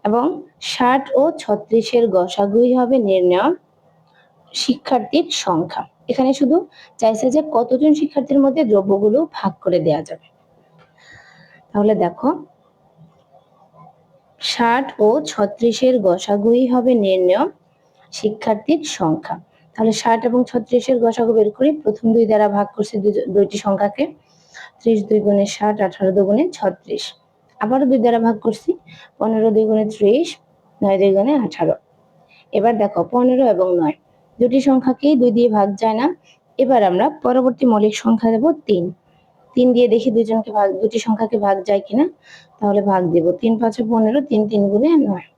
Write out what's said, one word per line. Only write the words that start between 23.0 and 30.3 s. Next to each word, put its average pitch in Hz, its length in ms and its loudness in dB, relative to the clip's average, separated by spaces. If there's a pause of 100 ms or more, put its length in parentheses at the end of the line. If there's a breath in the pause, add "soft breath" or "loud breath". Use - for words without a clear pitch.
দুইটি 196 240 0
সংখ্যাকে, 202 460 -2 (760 loud breath)
ত্রিশ 226 200 0 (100)
দুই 214 120 2
গুণে 202 260 2
ষাট, 208 340 -4
আঠারো 190 360 -2
দু 202 80 4
গুণে 208 280 2
ছত্রিশ। - 520 -6 (560)
আবারও 254 260 0
দুই 262 120 2
দ্বারা 233 200 2
ভাগ 226 200 0
করছি, 220 320 -4 (480 loud breath)
পনেরো 220 320 0
দুই 220 140 2
গুণে 214 200 0 (100)
ত্রিশ, 233 340 2 (520)